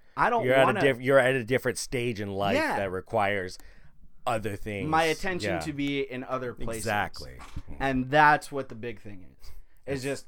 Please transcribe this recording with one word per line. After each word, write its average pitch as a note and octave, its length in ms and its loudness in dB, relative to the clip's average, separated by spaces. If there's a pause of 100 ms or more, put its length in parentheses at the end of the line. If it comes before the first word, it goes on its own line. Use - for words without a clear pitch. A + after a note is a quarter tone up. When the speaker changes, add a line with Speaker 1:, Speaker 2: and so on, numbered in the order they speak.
(160)
Speaker 1:
I F3 140 2
don't A#3 140 2
Speaker 2:
You're B2+ 100 4
at C3+ 80 8
a B2+ 40 8
Speaker 1:
wanna C3 140 2
Speaker 2:
diff-, C3+ 200 4
you're C3+ 200 6
at B2+ 160 6
a A#2+ 80 -2
different A#2 340 0
stage A#2+ 420 -2
in G2+ 120 -4
life G2 240 2
Speaker 1:
Yeah. D#4 200 0
Speaker 2:
that G2 140 -2
requires G2 680 0 (680)
other G#2+ 300 -2
things. G#2 340 -6
Speaker 1:
My D#3+ 140 4
attention E3+ 500 -2
Speaker 2:
Yeah. E3+ 60 -2
Speaker 1:
to D3+ 120 -4
be C#3+ 280 -2
in B2+ 240 -6
other B2 300 -6
places. A2+ 280 -6
Speaker 2:
Exactly. F#2 520 -2 (440)
Speaker 1:
And C3 320 -2
that's D3 420 6
what C3+ 160 -6
the C3+ 60 -12
big A#2 260 -10
thing G2 220 -14
is. C2+ 180 -18
It's - 120 -8 (340)
Speaker 2:
It's C3+ 160 -4
Speaker 1:
just C#3 240 -6